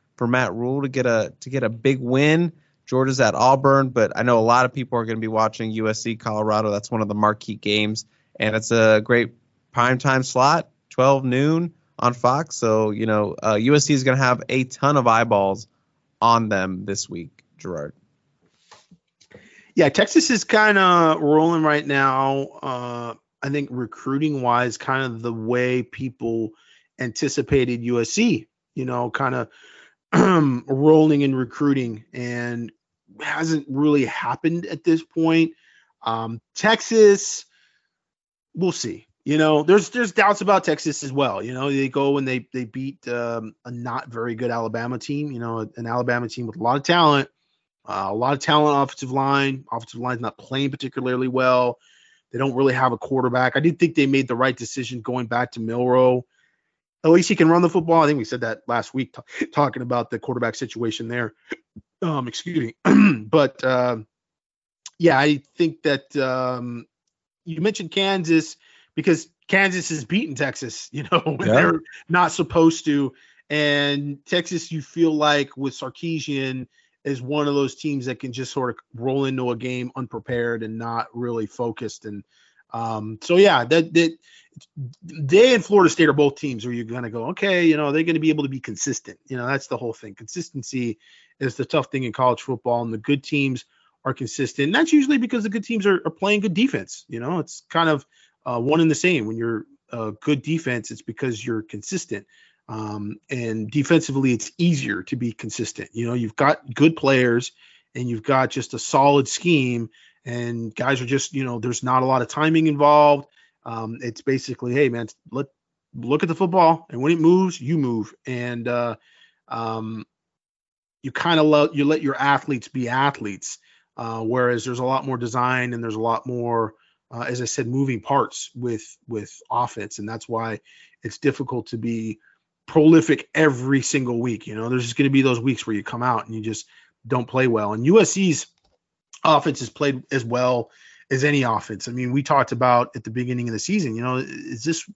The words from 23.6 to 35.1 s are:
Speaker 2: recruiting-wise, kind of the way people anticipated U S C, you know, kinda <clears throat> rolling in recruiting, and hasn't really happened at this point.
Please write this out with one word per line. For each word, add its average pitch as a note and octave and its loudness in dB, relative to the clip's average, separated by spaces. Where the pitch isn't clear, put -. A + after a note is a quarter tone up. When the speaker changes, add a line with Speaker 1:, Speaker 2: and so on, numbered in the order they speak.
Speaker 2:
recruiting-wise, B2 -2
kind C3+ -4
of A2+ -8
the A#2+ -4
way B2 0
people A2+ -6
anticipated B2+ -2
U A#2+ 0
S A2+ -4
C, G3+ 0
you C3 -6
know, B2 -4
kinda B2+ -4
<clears throat> - -14
rolling D#3 4
in C3+ 0
recruiting, B2+ -2
and A#2+ -8
hasn't D#3+ -4
really C#3+ 2
happened E3 -4
at D#3+ -12
this D#3+ 4
point. E3 2